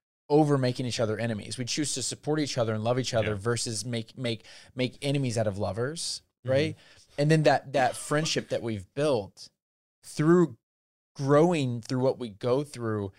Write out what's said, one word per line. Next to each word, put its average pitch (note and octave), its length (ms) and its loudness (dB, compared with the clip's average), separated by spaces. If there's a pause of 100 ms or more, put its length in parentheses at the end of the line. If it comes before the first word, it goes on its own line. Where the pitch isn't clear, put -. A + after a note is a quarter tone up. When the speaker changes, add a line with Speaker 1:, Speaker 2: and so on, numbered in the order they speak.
(300)
Speaker 1:
over D3 280 6
making B2 280 0
each A#2 120 -4
other G#2+ 200 0
enemies. A2 400 -4
We B2 80 -6
choose - 280 -2
to B2+ 80 -6
support - 380 -4
each C#3 180 -2
other A2+ 160 0
and G#2+ 80 -4
love B2 160 0
each B2 160 -4
other A2 180 0
Speaker 2:
Yeah. - 20 -2
Speaker 1:
versus A2+ 500 -4
make, A#2 340 -8
make, A#2 260 -4 (300)
make B2+ 280 -4
enemies C#3 360 -2
out G#2+ 80 0
of G2 120 -2
lovers, A#2 640 -6 (220)
Speaker 3:
Mm-hmm. B2+ 80 -4
Speaker 1:
right? D3+ 240 0 (420)
And D3 120 2
then D#3+ 140 6
that, C#3 300 4
that C3 220 2
friendship - 520 -2
that G#2 140 -4
we've A2 320 -6
built C#3 560 -2 (520)
through D#3+ 540 4 (580)
growing C#3+ 680 4
through B2+ 200 -2
what B2+ 180 2
we B2 100 -8
go B2 340 0
through A2 560 -4